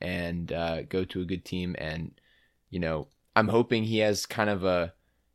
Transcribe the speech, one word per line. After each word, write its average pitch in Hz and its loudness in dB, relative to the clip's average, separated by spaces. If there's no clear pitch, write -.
and, 87 -4
uh, 82 -2
go 92 -2
to 92 -6
a - -4
good 87 -4
team. 90 -4
And, 80 -6
you 95 -4
know, 80 0
I'm 107 4
hoping 117 4
he 110 0
has 107 2
kind 107 0
of 95 0
a 87 2